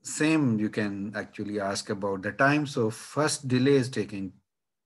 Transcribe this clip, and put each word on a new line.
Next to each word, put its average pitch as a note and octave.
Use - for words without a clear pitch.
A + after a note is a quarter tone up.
same D3+
you G#2+
can G#2
actually G#2
ask G2
about G2
the G#2
time. C#3+
So A2
first -
delay B2+
is B2+
taking, G2